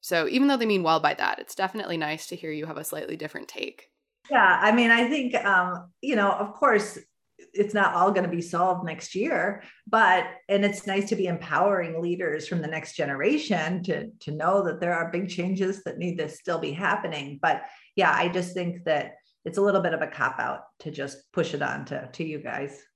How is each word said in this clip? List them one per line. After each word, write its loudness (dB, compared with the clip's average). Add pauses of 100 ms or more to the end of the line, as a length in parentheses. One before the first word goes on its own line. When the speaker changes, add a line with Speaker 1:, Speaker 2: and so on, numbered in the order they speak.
Speaker 1:
So 0
even 4
though 4
they 0
mean 2
well 4
by 2
that, 0
it's -14
definitely -4
nice -4
to -10
hear -10
you -6
have -10
a -10
slightly -8
different -12
take. -12 (420)
Speaker 2:
Yeah, 6
I 6
mean, 6
I 6
think, 0
um, 2 (100)
you 0
know, 4
of -2
course, 2 (560)
it's 0
not 4
all 6
gonna 2
be -2
solved 0
next -8
year, -2 (240)
but, 6 (220)
and 4
it's -2
nice -2
to 0
be 0
empowering 0
leaders -2
from -2
the -6
next -8
generation 0
to, -4 (120)
to -10
know 2
that -4
there 0
are -2
big -4
changes -2
that -8
need -4
to -4
still -6
be -4
happening. -4
But 2 (340)
yeah, 4
I 0
just -4
think -6
that 0 (300)
it's -4
a 2
little 4
bit 0
of -2
a -2
cop-out -4 (200)
to -10
just -10
push -2
it -4
on -4
to, -8
to -8
you -8
guys. -8 (140)